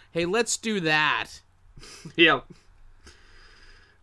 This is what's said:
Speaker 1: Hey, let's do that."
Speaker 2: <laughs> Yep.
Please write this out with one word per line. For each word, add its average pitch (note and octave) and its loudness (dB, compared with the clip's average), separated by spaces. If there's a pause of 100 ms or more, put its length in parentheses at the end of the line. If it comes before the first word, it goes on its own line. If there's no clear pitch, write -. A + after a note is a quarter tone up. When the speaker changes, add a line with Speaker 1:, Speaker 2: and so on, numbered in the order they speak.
(120)
Speaker 1:
Hey, E3+ -2
let's A3 -2
do G#3+ -4
that." D3+ 0 (340)
Speaker 2:
<laughs> - -20
Yep. D#3+ 4 (1600)